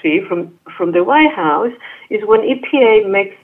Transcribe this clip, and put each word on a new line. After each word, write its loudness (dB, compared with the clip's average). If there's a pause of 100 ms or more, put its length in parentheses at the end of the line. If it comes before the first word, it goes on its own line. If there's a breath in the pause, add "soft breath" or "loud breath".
see -2
from, -8 (180)
from -4
the 2
White 2
House -2 (380 loud breath)
is -4
when 4
E -2 (120)
P -12 (140)
A 4
makes -4